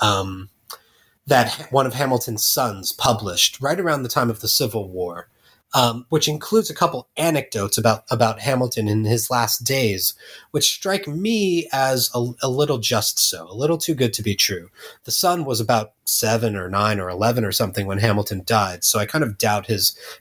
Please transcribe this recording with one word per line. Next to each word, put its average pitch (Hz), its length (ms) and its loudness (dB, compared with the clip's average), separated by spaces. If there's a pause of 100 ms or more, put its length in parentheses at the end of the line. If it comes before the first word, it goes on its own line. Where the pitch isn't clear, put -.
um, 98 480 0 (800)
that 127 440 2
one 131 160 4
of 123 80 -6
Hamilton's 127 500 -2
sons 104 460 0
published 104 680 0
right 147 200 -2
around 151 240 0
the 120 60 -6
time 123 200 2
of 107 120 -4
the 117 60 -4
Civil 107 400 -2
War, 90 400 -8 (460)
um, 120 360 2
which 156 180 2
includes 156 420 0
a - 60 -10
couple 170 420 -2
anecdotes 131 640 0
about, 110 320 2
about 113 280 2
Hamilton 127 480 0
in 107 180 2
his 113 260 0
last 120 320 0
days, 113 500 0 (380)
which - 200 2
strike 196 360 -2
me 185 640 0
as 131 400 2
a, 120 100 0 (200)
a 135 40 0
little 135 300 2
just 110 400 0
so, - 320 -2
a 95 60 -10
little 156 240 0
too 160 160 -2
good 123 180 2
to - 80 -6
be 104 140 0
true. 87 340 -2 (360)
The 120 60 -8
son 175 340 2
was 123 140 -2
about 110 340 0 (120)
seven 113 500 0
or 90 140 -6
nine 104 300 2
or 90 100 -6
eleven 110 340 0
or 98 80 -2
something 98 360 -2
when 98 100 -2
Hamilton 101 480 0
died, 98 380 0
so - 160 2
I 104 80 -2
kind 151 160 0
of 110 160 -6
doubt 104 260 0
his, 101 320 0 (240)